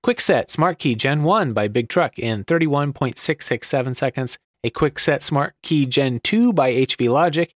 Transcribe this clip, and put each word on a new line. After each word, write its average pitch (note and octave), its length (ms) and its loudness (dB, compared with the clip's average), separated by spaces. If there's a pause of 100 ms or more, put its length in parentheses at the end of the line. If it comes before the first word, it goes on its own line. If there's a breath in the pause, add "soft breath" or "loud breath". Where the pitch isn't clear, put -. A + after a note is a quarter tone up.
Quickset D3 460 2
Smart D#3+ 300 -2
Key B2 160 0
Gen D3 260 0
one E3+ 300 2
by G#2+ 160 0
Big A#2 200 -2
Truck E3+ 300 0
in A2 240 -4
thirty-one C#3+ 500 0
point - 280 -4
six - 260 -4
six - 220 -4
seven C3 260 -2
seconds. C3 420 -4 (280)
A A#2 60 0
Quickset D3 520 0
Smart C#3+ 400 -2
Key D3 240 0
Gen B2+ 320 0
two A#3 340 2
by C#3+ 160 2
H B2+ 280 0
V B2 120 0
Logic D#3 500 2